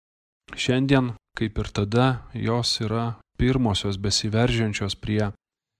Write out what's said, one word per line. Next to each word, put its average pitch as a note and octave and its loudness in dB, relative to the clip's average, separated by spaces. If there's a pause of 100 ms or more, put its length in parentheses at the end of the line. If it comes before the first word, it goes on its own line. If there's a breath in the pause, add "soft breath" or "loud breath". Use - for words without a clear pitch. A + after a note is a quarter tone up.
(560)
Šiandien, C3 2 (240)
kaip A2 -4
ir G#2 -4
tada, A2 2 (260)
jos A2+ -2
yra A#2 -4 (180)
pirmosios A#2 2
besiveržiančios G#2+ 0
prie G#2+ 0 (540)